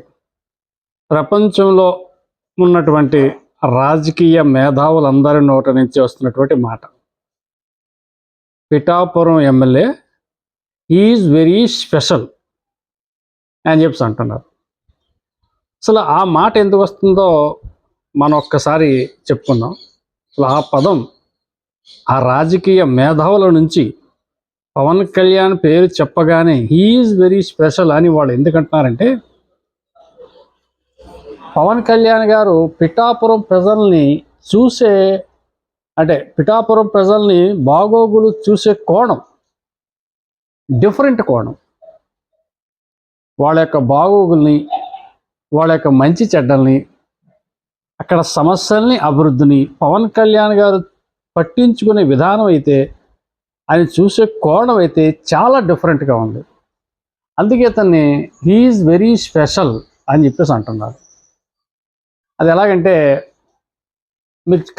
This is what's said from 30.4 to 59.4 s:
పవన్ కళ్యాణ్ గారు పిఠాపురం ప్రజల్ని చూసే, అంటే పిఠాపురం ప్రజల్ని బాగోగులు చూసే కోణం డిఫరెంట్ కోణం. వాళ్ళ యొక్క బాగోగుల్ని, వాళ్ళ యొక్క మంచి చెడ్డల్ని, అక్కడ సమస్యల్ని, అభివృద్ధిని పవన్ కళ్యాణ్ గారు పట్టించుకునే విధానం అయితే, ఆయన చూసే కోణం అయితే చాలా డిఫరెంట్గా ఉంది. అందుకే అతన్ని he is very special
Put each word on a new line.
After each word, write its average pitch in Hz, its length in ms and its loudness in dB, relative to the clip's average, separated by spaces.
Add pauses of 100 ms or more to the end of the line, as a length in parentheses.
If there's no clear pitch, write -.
పవన్ 202 340 -2
కళ్యాణ్ 226 440 2
గారు 208 220 2 (240)
పిఠాపురం 226 600 0 (100)
ప్రజల్ని 185 560 2 (460)
చూసే, 240 400 2 (1120)
అంటే 160 160 0 (180)
పిఠాపురం 220 600 0
ప్రజల్ని 202 440 2 (300)
బాగోగులు 214 600 2 (160)
చూసే 208 280 0 (180)
కోణం 202 280 0 (1600)
డిఫరెంట్ 220 480 0
కోణం. 117 240 -4 (1800)
వాళ్ళ 151 260 0
యొక్క 156 120 -4 (180)
బాగోగుల్ని, 165 640 2 (1000)
వాళ్ళ 160 200 0
యొక్క 156 120 -4 (140)
మంచి 170 200 0 (120)
చెడ్డల్ని, 135 420 0 (1300)
అక్కడ 175 160 -2 (180)
సమస్యల్ని, 214 580 0 (140)
అభివృద్ధిని 143 500 2 (220)
పవన్ 185 260 0 (100)
కళ్యాణ్ 214 440 2
గారు 196 180 2 (580)
పట్టించుకునే 214 640 0 (100)
విధానం 190 420 0
అయితే, 143 240 0 (920)
ఆయన 165 140 2 (120)
చూసే 196 280 2 (220)
కోణం 220 380 0
అయితే 160 200 0 (280)
చాలా 226 260 0 (120)
డిఫరెంట్గా 143 540 -2
ఉంది. 110 180 -8 (1000)
అందుకే 233 300 0
అతన్ని 175 340 2 (400)
he 185 120 2 (120)
is 233 80 0 (140)
very 202 200 2 (160)
special 151 420 -2 (420)